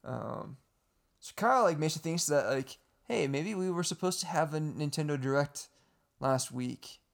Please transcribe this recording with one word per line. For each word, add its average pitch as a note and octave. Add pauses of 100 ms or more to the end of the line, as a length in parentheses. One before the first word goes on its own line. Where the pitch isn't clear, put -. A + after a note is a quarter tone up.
Um, B2 (640)
so -
kinda, B3
like, E3+
makes D#3
you D#3
think E3
that, C#3+
like, C3+ (280)
hey, G3
maybe D3+
we F#3
were F3
supposed F3+
to F3
have D#3+
a D#3
Nintendo D3
Direct C#3 (520)
last C3
week. B2 (140)